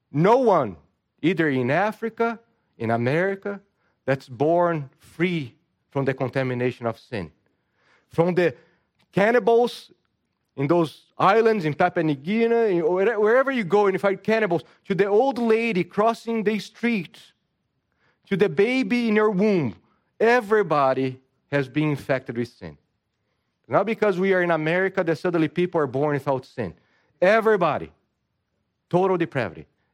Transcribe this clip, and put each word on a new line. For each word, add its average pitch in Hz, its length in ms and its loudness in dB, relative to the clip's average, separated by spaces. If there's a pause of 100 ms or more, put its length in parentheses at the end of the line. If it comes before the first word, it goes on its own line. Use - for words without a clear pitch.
(120)
no 185 260 4
one, 165 380 2 (440)
either 160 280 0
in 127 220 -2
Africa, 220 680 -4 (400)
in 113 120 -4
America, 185 720 -2 (440)
that's 135 240 -4
born 156 680 -2
free 165 560 -6 (360)
from 139 140 -4
the 131 100 -2
contamination 127 720 -4
of 113 120 -6
sin. 92 340 -10 (760)
From 170 260 0
the 170 200 2 (560)
cannibals 233 800 2 (680)
in 139 100 -4
those 170 400 0 (100)
islands 220 480 2
in 151 100 -2
Papua 180 300 0
New 156 100 0
Guinea, 220 600 0
in, 165 100 0
where-, 196 320 0
wherever 240 320 2
you 247 140 -2
go 202 220 2
and 190 80 2
you 180 40 -2
find 190 240 -2
cannibals, 208 420 0 (200)
to 202 100 -4
the 185 120 2
old 226 320 2
lady 226 440 0
crossing 226 600 -2
the 214 140 -2
street, 226 600 -6 (1080)
to 196 100 -4
the 196 120 2
baby 240 600 0
in 208 80 2
your 214 140 2
womb, 185 460 0 (440)
everybody 156 1000 0 (300)
has 143 180 -2
been 151 220 -2
infected 131 460 -6
with 117 120 -6
sin. 78 280 -18 (920)
Not 165 180 0
because 208 320 0
we 190 160 2
are 180 80 2
in 175 80 0
America 175 540 -2
that 160 120 -2
suddenly 170 320 0
people 175 320 -2
are 147 60 0
born 139 280 -2
without 135 300 -4
sin. 95 300 -10 (460)
Everybody, 180 720 2 (1000)
total 185 260 2
depravity. 107 500 -6 (280)